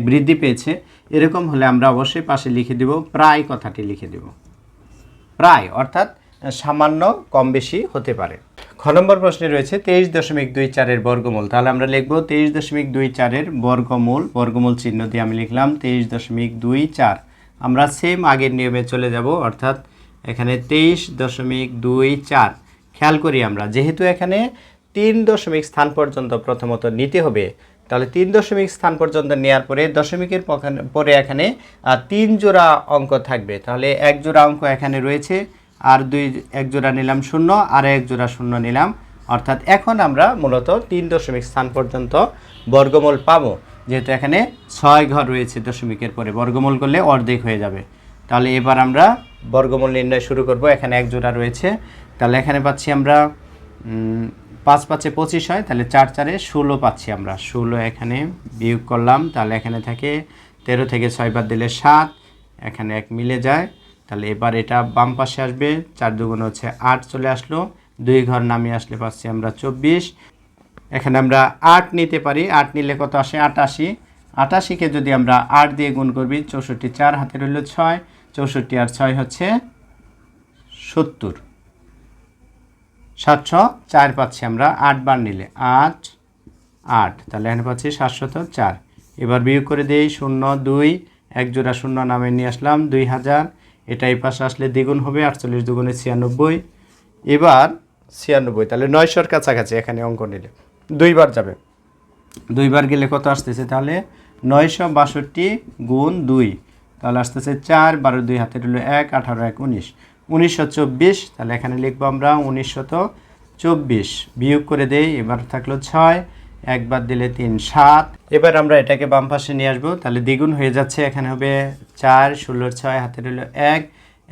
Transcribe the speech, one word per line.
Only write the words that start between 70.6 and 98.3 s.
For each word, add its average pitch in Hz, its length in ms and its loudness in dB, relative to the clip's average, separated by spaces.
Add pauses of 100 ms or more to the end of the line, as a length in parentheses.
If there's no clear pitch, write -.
এখানে 131 260 0
আমরা 131 160 4 (360)
আট 180 100 4 (120)
নিতে 165 280 0
পারি, 147 180 0 (160)
আট 139 160 2
নিলে 143 260 -2
কত 143 120 -2 (100)
আসে? - 140 -6 (100)
আটাশি। 147 400 0 (560)
আটাশিকে 180 420 -2 (100)
যদি 139 220 -2
আমরা 127 180 4 (240)
আট 147 180 6
দিয়ে 147 200 -2
গুণ 131 200 -2
করবি, 131 200 -2 (140)
চৌষট্টি, 131 360 -8 (100)
চার 147 220 4
হাতে 135 180 -8
রইল 139 200 -4 (160)
ছয়, 170 240 0 (380)
চৌষট্টি 131 460 -4
আর 120 160 0
ছয় 131 220 0
হচ্ছে 131 260 -6 (1400)
সত্তর, - 460 -4 (1800)
সাতশো 147 420 2 (300)
চার 143 260 6
পাচ্ছি 123 320 -4
আমরা 117 180 0 (200)
আট 139 100 2 (100)
বার 131 200 2
নিলে, 98 180 -8 (340)
আট, 160 200 0 (840)
আট, 107 300 0 (140)
তাহলে 107 200 -8
এখানে 120 180 -4
পাচ্ছি 127 200 -6 (100)
সাতশত 131 380 -6 (220)
চার। 98 160 0 (500)
এবার 123 240 0
বিয়োগ 135 220 2
করে 147 220 -2
দেই, 147 140 4 (120)
শূন্য, 135 260 -4 (240)
দুই, 143 220 2 (500)
এক 127 160 -2
জোড়া 127 260 -2
শূন্য 131 160 -4 (140)
নামে 123 260 -2
নিয়ে 123 140 -2
আসলাম, 143 260 0 (160)
দুই 131 200 2
হাজার, 139 300 0 (440)
এটা 120 240 -6
এই 123 120 0
পাশে 131 260 -4
আসলে 131 160 -6 (100)
দ্বিগুণ 135 300 0
হবে, 143 140 -4 (100)
আটচল্লিশ 123 380 -4
দুগুণে 123 320 -2
ছিয়ানব্বই, 127 560 -2 (720)
এবার 147 420 6 (480)
ছিয়ানব্বই, 123 540 0